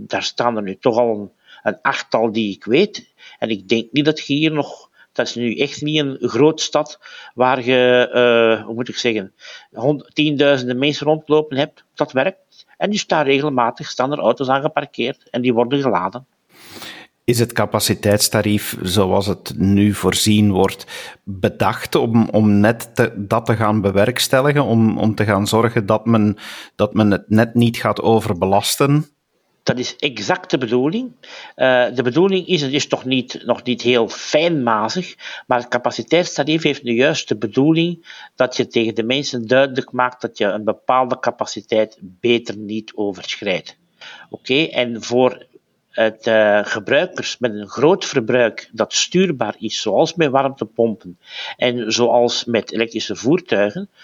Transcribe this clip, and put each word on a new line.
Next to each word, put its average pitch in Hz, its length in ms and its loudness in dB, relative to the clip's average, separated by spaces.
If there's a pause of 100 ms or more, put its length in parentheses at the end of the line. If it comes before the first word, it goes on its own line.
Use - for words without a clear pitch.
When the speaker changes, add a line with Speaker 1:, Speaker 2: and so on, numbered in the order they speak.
Speaker 1:
daar - 160 -4
staan 120 340 -2
er 107 60 -4
nu 95 180 -8
toch 117 180 0
al 117 200 2
een, 101 120 -10 (320)
een 107 200 -4
achttal 117 500 0
die 104 220 -2
ik - 100 -20
weet. 160 440 0 (300)
En 113 100 -4
ik 95 200 -6
denk 113 240 -2
niet 143 120 0
dat 151 220 -2
je 139 80 -2
hier 151 180 0
nog, - 380 -8 (220)
dat 120 140 -4
is - 80 -8
nu 120 200 -2
echt - 280 -6
niet 151 180 -2
een 135 200 -4
groot 143 400 2
stad - 400 -4 (340)
waar 127 300 0
je, 123 480 4
eh, 117 520 4
hoe 110 100 -10
moet 123 140 -8
ik 113 80 -10
zeggen, 110 360 -2 (400)
hond-, 131 420 -4
tienduizenden 139 640 2
mensen 143 280 -2
rondlopen 151 500 0
hebt. - 280 -4 (100)
Dat - 180 -4
werkt. - 540 -4 (100)
En 190 140 -2
die 208 80 -2
staan 156 260 0
regelmatig, 135 640 0
staan 131 240 -4
er 147 60 -4
auto's 117 300 0
aan 135 140 0
geparkeerd 139 680 -6
en 123 120 -4
die 123 120 2
worden 120 260 0
geladen. 117 460 -4 (1000)
Speaker 2:
Is 117 140 2
het 117 140 0
capaciteitstarief 104 1300 0
zoals 95 440 2
het - 300 -6
nu 101 380 4
voorzien 104 560 2
wordt 95 360 0 (380)
bedacht 98 720 -2
om, 117 340 2
om 104 320 4
net 117 340 0
te, 120 220 2
dat 107 300 -2
te 113 100 2
gaan 107 240 0
bewerkstelligen, 131 840 2
om, 113 340 2
om 110 160 0
te 107 100 -2
gaan 98 220 2
zorgen 113 400 2
dat 107 200 0
men, 107 300 4 (400)
dat 104 180 0
men 104 160 4
het 90 200 -2
net 113 240 2
niet 120 220 2
gaat - 240 -2
overbelasten? 104 1040 2 (560)
Speaker 1:
Dat 123 160 -2
is - 180 -6
exact 135 540 -4
de 165 80 2
bedoeling. 135 540 -2 (420)
Eh, 127 300 4 (100)
de 127 80 0
bedoeling 175 440 0
is, 175 160 0
het 131 100 -4
is 147 160 -2
toch - 160 -4
niet, 127 400 -4
nog 117 180 -2
niet 120 200 -4
heel 120 260 4
fijnmazig, 147 1080 0 (320)
maar 123 120 2
het - 100 -8
capaciteitstarief 151 920 0
heeft 147 200 -2
nu 120 100 -2
juist 135 360 0
de 113 80 -2
bedoeling 160 680 0 (280)
dat 127 220 -2
je 120 100 0
tegen 113 280 -2
de 110 100 -4
mensen 127 420 -4
duidelijk 131 460 2
maakt 123 280 -2
dat - 180 -6
je 110 60 0
een 104 200 -2
bepaalde 123 540 0
capaciteit - 840 -4
beter 117 560 -2
niet 107 380 -10
overschrijdt. 98 840 -6 (540)
Oké, 135 320 -2
en 120 400 -4
voor 123 440 0 (440)
het, 110 360 -2
eh, 107 360 4
gebruikers 117 760 -2
met 117 160 -4
een 104 140 -12
groot 170 360 2
verbruik 120 680 0
dat 110 200 -2
stuurbaar - 680 0
is, - 220 -8
zoals 135 340 0
met 156 160 0
warmtepompen 117 880 -2 (380)
en 120 360 -2
zoals 120 520 2
met 117 280 -2
elektrische 107 440 -4
voertuigen, 123 720 0 (160)